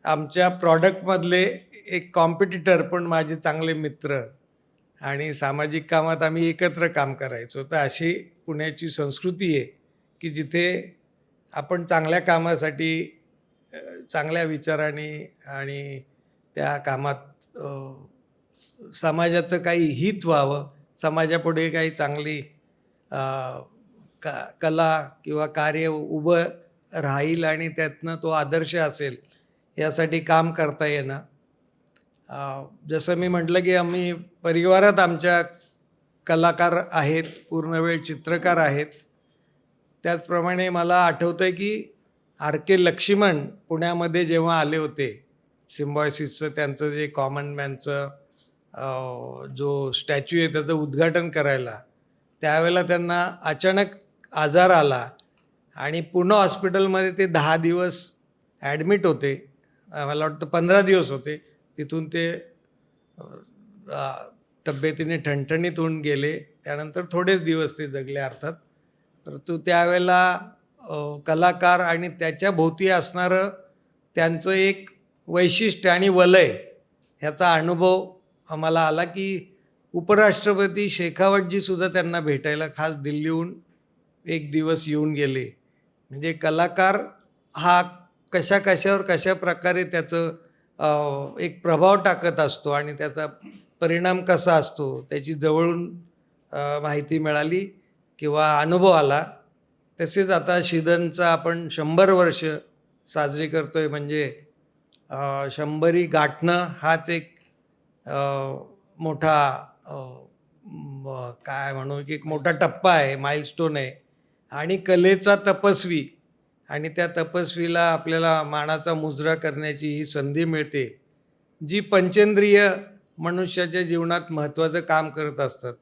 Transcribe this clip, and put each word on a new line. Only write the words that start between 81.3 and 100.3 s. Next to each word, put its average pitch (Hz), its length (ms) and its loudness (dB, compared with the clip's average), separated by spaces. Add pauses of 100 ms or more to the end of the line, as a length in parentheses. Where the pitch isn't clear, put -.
त्यांना 170 320 -2
भेटायला 151 480 -2
खास 156 280 -4
दिल्लीहून 151 640 -6 (680)
एक 156 260 -6
दिवस 160 360 0
येऊन 151 260 0
गेले. 135 440 -4 (520)
म्हणजे 151 240 -6
कलाकार 175 640 2 (600)
हा 175 240 6 (500)
कशा 190 280 2
कशावर 196 420 2
कशा 185 320 0
प्रकारे 180 500 0
त्याचं, 165 520 -4 (440)
अ, 147 460 0 (140)
एक 170 240 -6
प्रभाव 170 320 6
टाकत 170 440 0
असतो 147 300 -2
आणि 147 240 -2
त्याचा 151 340 -8 (520)
परिणाम 175 440 0
कसा 175 300 2
असतो 139 560 -2
त्याची 147 240 -6
जवळून, 165 640 0 (540)
अ, 143 280 -4
माहिती 147 400 -2
मिळाली 156 600 -2 (400)
किंवा 151 400 2
अनुभव 180 320 6
आला. 151 340 4 (760)
तसेच 185 280 0
आता 180 340 2